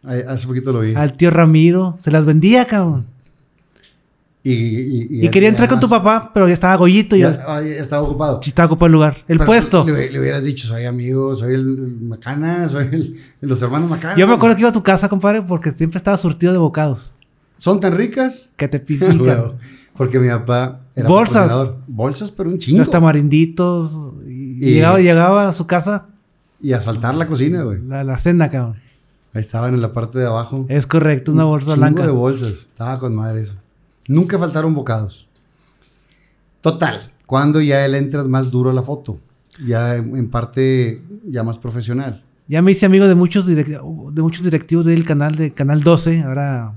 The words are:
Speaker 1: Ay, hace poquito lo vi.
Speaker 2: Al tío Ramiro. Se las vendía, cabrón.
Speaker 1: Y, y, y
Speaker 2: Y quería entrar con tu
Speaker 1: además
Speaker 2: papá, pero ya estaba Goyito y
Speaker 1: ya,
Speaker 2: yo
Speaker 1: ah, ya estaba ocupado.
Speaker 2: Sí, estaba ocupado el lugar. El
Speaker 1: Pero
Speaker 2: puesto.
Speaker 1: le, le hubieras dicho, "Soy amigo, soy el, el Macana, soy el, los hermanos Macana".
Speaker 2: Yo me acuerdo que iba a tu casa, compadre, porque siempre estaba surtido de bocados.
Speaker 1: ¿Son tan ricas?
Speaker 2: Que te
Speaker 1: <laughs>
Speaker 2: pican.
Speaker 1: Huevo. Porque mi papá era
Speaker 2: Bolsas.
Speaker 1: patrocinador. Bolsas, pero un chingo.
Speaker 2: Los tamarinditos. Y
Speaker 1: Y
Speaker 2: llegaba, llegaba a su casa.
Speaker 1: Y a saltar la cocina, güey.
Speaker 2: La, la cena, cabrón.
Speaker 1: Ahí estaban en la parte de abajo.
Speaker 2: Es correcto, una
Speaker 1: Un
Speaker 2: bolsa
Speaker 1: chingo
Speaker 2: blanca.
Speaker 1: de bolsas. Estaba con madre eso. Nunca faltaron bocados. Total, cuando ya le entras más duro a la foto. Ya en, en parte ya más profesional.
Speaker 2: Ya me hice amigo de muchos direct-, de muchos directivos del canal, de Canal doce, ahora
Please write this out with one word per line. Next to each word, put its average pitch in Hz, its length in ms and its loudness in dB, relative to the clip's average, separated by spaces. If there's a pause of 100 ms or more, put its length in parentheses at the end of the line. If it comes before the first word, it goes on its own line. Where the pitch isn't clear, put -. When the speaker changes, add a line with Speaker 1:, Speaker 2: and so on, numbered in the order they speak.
Speaker 1:
Ay, 127 200 -6
hace 127 220 -8
poquito 127 240 -4
lo 120 80 -2
vi. 110 160 -2
Speaker 2:
Al 143 220 -2
tío 170 140 4
Ramiro. 170 680 4
Se 151 120 -2
las 156 140 4
vendía, 180 380 4
cabrón. 180 440 -2 (1400)
Speaker 1:
Y, 131 60 0
y, 117 540 -4 (140)
y 165 40 2
Speaker 2:
Y 165 40 4
quería 196 200 4
entrar 226 180 2
con 247 120 2
tu 262 80 2
Speaker 1:
además 220 160 2
Speaker 2:
papá, 220 280 0
pero 196 160 4
ya 175 60 4
estaba 185 220 2
Goyito 196 400 4
y 190 60 6
Speaker 1:
ya, 165 140 4
Speaker 2:
yo 131 40 -10 (100)
Speaker 1:
ah, 151 140 -6
ya 151 180 -8
estaba 147 220 -2
ocupado. 147 400 -2
Speaker 2:
Sí, 143 80 -6
estaba 170 160 4
ocupado 165 180 2
el 165 60 6
lugar. 151 260 4 (100)
El 165 120 2
Speaker 1:
Pero - 80 2
Speaker 2:
puesto. 220 380 4
Speaker 1:
le, 135 260 -2
le 135 80 -6
hubieras 135 240 -4
dicho, 131 240 -6
"Soy 113 180 -6
amigo, 127 500 -4
soy 120 200 -2
el, 131 60 -2
el 131 460 -6
Macana, 151 640 -4
soy 135 220 -2
el, 160 240 -4 (260)
los 131 220 -4
hermanos 147 260 -2
Macana". 160 260 -4
Speaker 2:
Yo 190 120 6
me 233 80 6
acuerdo 233 200 4
que 190 60 -2
iba 240 80 4
a - 20 -2
tu 220 120 -2
casa, 196 260 2
compadre, 202 320 0
porque 175 300 -4
siempre 165 260 -4
estaba 196 220 -2
surtido 170 340 0
de 180 60 2
bocados. 156 520 -2 (460)
Speaker 1:
¿Son 190 220 0
tan 180 180 0
ricas? 247 580 -4
Speaker 2:
Que 143 120 -4
te 135 120 -4
Speaker 1:
<laughs> - 80 -16
Speaker 2:
pican. 165 320 2
Speaker 1:
Huevo. 120 360 0 (420)
Porque 127 220 0
mi 127 100 2
papá 120 500 -2 (160)
era 120 140 0
Speaker 2:
Bolsas. 202 240 4
Speaker 1:
patrocinador. 135 440 2 (100)
Bolsas, 139 420 -6
pero 175 220 -6
un 185 80 -4
chingo. 147 180 2
Speaker 2:
Los 156 140 4
tamarinditos. 165 1080 2 (300)
Y 131 360 -10
Speaker 1:
Y 127 120 4
Speaker 2:
llegaba, 175 240 4
llegaba 185 500 4
a 175 40 -4
su 170 120 -6
casa. 180 400 -2 (560)
Speaker 1:
Y 135 120 -2
a 113 80 -2
saltar 113 340 -4
la 165 100 -2
cocina, 160 380 -2
güey. 104 180 -4
Speaker 2:
La, 135 220 -8
la 131 160 -4
cena, 170 320 2
cabrón. 120 240 -6 (580)
Speaker 1:
Ahí 110 80 -6
estaban 117 320 -4
en 123 80 0
la 110 100 -4
parte 117 280 -6
de 127 80 -2
abajo. 120 420 -6
Speaker 2:
Es 135 160 0
correcto, 151 460 0
una 156 140 4
Speaker 1:
Un 156 40 2
Speaker 2:
bolsa 147 240 -2
Speaker 1:
chingo 147 60 2
Speaker 2:
blanca. 151 260 2
Speaker 1:
de 156 60 2
bolsas. 120 400 -2
Estaba 123 480 -10
con 123 160 -6
madre 110 260 -6
eso. 101 140 -12 (520)
Nunca 175 300 0
faltaron 160 380 -2
bocados. 110 520 -8 (1300)
Total, 139 500 -4 (140)
cuando 147 340 0
ya 139 280 2
le 135 100 0
entras 139 300 -4
más 131 240 -2
duro 127 180 0
a 131 40 0
la 127 100 -2
foto. 123 360 -12 (460)
Ya 120 300 -2
en, 117 200 -6
en 120 140 -4
parte 123 720 -2 (260)
ya 127 140 -6
más 110 160 -6
profesional. 120 640 -8 (240)
Speaker 2:
Ya 156 140 0
me 190 100 4
hice 190 140 2
amigo 196 220 6
de 185 80 6
muchos 180 340 2
direct-, 151 320 -2 (320)
de 156 80 -4
muchos 165 220 -2
directivos 165 420 0
del 165 200 2
canal, 151 300 -2
de 151 180 -4
Canal 147 280 0
doce, 165 400 2
ahora 131 560 -6